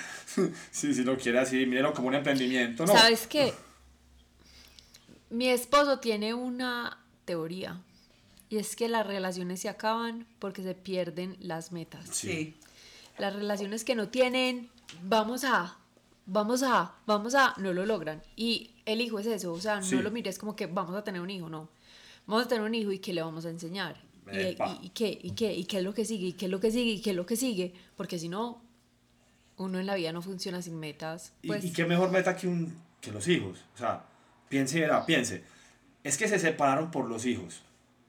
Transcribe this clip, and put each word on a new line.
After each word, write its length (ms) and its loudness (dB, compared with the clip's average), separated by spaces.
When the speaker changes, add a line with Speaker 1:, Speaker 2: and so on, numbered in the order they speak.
Speaker 1:
Sí, 240 0
si 80 2
lo 140 2
quiere 220 2
así, 280 2
mírelo 260 2
como 140 0
un 80 2
emprendimiento, 720 2
¿no? 60 8
Speaker 2:
¿Sabes 340 8
qué? 260 2
Mi 200 0
esposo 500 6
tiene 340 0
una 640 -4
teoría, 560 -4
y 80 -2
es 180 -4
que 140 -2
las 160 2
relaciones 560 -4
se 80 -4
acaban 580 -2
porque 240 -8
se 120 -4
pierden 640 -4
las 320 -8
metas. 400 -12
Speaker 1:
Sí. 160 -4
Speaker 3:
Sí. 280 -4
Speaker 2:
Las 160 -2
relaciones 480 -4
que 120 0
no 140 -2
tienen, 600 2
"Vamos 400 2
a, 340 2
vamos 380 2
a, 320 4
vamos 300 2
a", 220 6
no 160 0
lo 120 0
logran. 380 -2
Y 360 -2
el 160 0
hijo 180 -2
es 80 -4
eso, 260 -2
o 60 -6
sea, 180 -2
no 80 -4
Speaker 1:
Sí. 160 0
Speaker 2:
lo 100 -2
mires 260 -6
como 180 -8
que 120 -6
vamos 280 -4
a 80 -6
tener 180 -6
un 80 -8
hijo, 200 -8
no. 200 -10
Vamos 200 0
a 40 -10
tener 140 0
un 120 -2
hijo 160 0
y 80 -4
¿qué 140 -6
le 80 -2
vamos 240 -6
a 40 -6
enseñar? 460 -6
¿Y, 80 -4
Speaker 1:
Epa. 420 -2
Speaker 2:
y, 60 -14
y 20 -12
qué? 320 -2
¿Y 100 -8
qué? 220 0
¿Y 120 -4
qué 140 -4
es 40 0
lo 100 -4
que 120 -2
sigue? 220 -4
¿Y 60 -4
qué 120 -6
es 60 0
lo 80 -2
que 120 2
sigue? 200 2
¿Y 100 -2
qué 100 -2
es 40 0
lo 100 -2
que 100 -2
sigue? 380 0
Porque 220 -6
si 100 -6
no, 320 -6
uno 220 -4
en 60 -2
la 100 0
vida 160 0
no 100 -4
funciona 400 -6
sin 180 -8
metas, 640 -10
Speaker 1:
Y, 60 -8
Speaker 2:
pues. 160 -2
Speaker 1:
y 100 -2
qué 120 2
mejor 260 4
meta 240 4
que 120 -4
un, 300 -2
que 100 -10
los 160 -6
hijos. 320 2
O 20 -20
sea, 280 -2
piense, 300 2
verá, 260 4
piense. 380 2
Es 140 -2
que 100 2
se 120 4
separaron 520 4
por 160 -2
los 180 -4
hijos. 360 -2